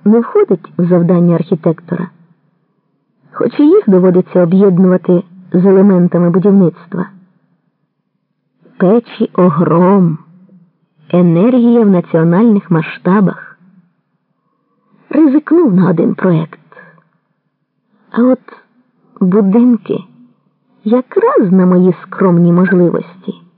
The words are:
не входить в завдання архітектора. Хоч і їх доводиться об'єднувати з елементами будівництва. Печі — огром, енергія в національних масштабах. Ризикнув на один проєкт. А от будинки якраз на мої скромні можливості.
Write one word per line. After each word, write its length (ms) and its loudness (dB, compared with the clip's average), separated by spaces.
не 140 2
входить 580 -4
в 120 -2
завдання 460 0
архітектора. 760 -6
Хоч 280 -8
і 80 2
їх 220 2
доводиться 540 0
об'єднувати 800 0
з 120 0
елементами 640 2
будівництва. 800 -2
Печі — 560 -2
огром, 840 0
енергія 720 2
в 80 2
національних 840 0
масштабах. 840 -4
Ризикнув 600 0
на 160 0
один 260 -2
проєкт. 440 -4
А 120 -2
от 160 0
будинки 840 0
якраз 680 -2
на 140 2
мої 380 2
скромні 480 0
можливості. 880 -2